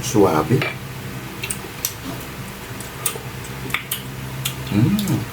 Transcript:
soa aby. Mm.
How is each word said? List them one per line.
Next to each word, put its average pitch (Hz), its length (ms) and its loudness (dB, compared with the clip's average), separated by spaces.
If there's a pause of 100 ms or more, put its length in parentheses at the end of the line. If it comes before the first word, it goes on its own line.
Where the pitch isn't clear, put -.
(120)
soa 85 320 8
aby. - 160 6 (4000)
Mm. 135 580 4